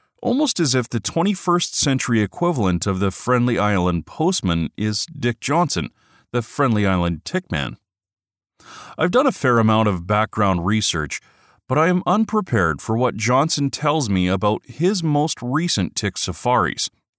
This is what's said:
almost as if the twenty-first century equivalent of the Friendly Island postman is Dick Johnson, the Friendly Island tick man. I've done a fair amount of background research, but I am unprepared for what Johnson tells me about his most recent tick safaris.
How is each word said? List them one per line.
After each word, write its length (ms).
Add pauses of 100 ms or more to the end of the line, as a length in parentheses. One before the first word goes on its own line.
(220)
almost 380
as 140
if 140
the 120
twenty-first 760
century 480
equivalent 640
of 140
the 100
Friendly 480
Island 480
postman 720
is 280
Dick 340
Johnson, 500 (420)
the 80
Friendly 460
Island 400
tick 260
man. 240 (1200)
I've 140
done 160
a 60
fair 260
amount 300
of 180
background 580
research, 560 (480)
but 100
I 100
am 180
unprepared 760
for 160
what 180
Johnson 540
tells 400
me 180
about 380
his 360
most 380
recent 540
tick 240
safaris. 720 (280)